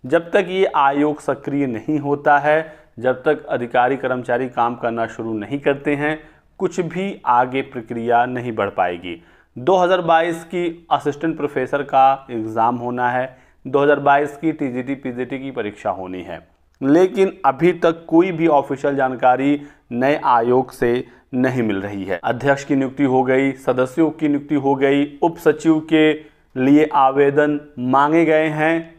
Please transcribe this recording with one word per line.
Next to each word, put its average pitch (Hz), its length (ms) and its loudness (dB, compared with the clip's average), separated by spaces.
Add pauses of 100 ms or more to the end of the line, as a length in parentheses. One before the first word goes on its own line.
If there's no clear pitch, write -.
जब 165 260 0
तक 202 180 2
ये 190 280 0
आयोग 143 440 2
सक्रिय 139 460 -4
नहीं 127 320 -4
होता 143 400 2
है, 156 360 0 (240)
जब 127 260 -2
तक 151 240 0
अधिकारी 127 480 0
कर्मचारी 127 520 -4
काम 120 280 -2
करना 117 320 -4
शुरू 113 260 -8
नहीं 107 260 -8
करते 143 360 -2
हैं, 151 220 -4 (420)
कुछ 185 220 -4
भी 180 320 -6 (140)
आगे 127 360 2
प्रक्रिया 117 640 -2
नहीं 123 280 -6
बढ़ 101 160 -2
पाएगी। 90 500 -6 (360)
दो 135 200 2
हज़ार 180 260 2
बाईस 170 420 0
की 175 480 -6
असिस्टेंट 147 440 -2
प्रोफेसर 143 480 -4
का 135 460 2
एग्जाम 113 480 -2
होना 123 320 -2
है, 127 260 -4 (280)
दो 139 140 -2
हज़ार 143 240 4
बाईस 143 340 2
की 160 180 -2
टीजीटी 127 420 -6
पीजीटी 127 420 -8
की 135 140 -10
परीक्षा 107 400 -6
होनी 92 300 -8
है, 82 240 -14 (340)
लेकिन 185 680 2
अभी 139 280 2
तक 170 340 0
कोई 175 240 4
भी 165 160 0
ऑफिशियल 143 480 0
जानकारी 131 640 2 (320)
नए 135 340 0
आयोग 123 460 2
से 123 320 0 (300)
नहीं 127 280 0
मिल 104 140 0
रही 98 280 -6
है। 92 200 -4
अध्यक्ष 127 400 0
की 143 120 0
नियुक्ति 135 280 -2
हो 131 200 2
गई, 135 300 2
सदस्यों 131 560 0
की 156 180 -4
नियुक्ति 143 280 -2
हो 139 180 0
गई, 139 300 2 (140)
उप 170 200 0
सचिव 156 400 2 (120)
के 156 220 4 (440)
लिए 143 380 4
आवेदन 143 640 4 (220)
मांगे 143 440 2
गए 160 240 2
हैं 160 500 -2